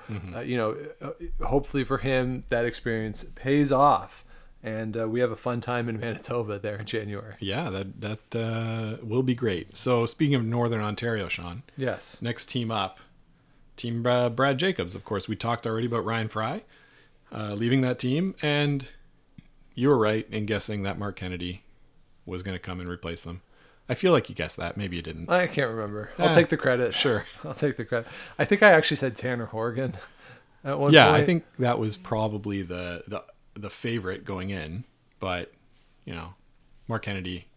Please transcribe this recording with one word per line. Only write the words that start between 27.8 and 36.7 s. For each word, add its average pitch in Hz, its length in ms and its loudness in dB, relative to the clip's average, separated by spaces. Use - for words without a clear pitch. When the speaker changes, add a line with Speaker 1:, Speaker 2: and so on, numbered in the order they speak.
Speaker 2:
credit. 120 220 -4
I 143 80 2
think 202 160 4
I 214 120 12
actually 156 240 6
said 127 180 -2
Tanner 120 320 -4
Horgan 113 480 -2
at 139 140 -2
one 143 160 6
Speaker 1:
Yeah, 139 120 12
Speaker 2:
point. 95 120 8
Speaker 1:
I 147 80 6
think 170 180 2
that 120 220 2
was 110 180 -2
probably 107 640 -2
the, 87 460 -8
the, 98 160 -8
the 104 140 -10
favorite 104 540 -4
going 95 260 -6
in. 90 360 -6
But, 90 320 -4
you - 80 -10
know, 87 220 -12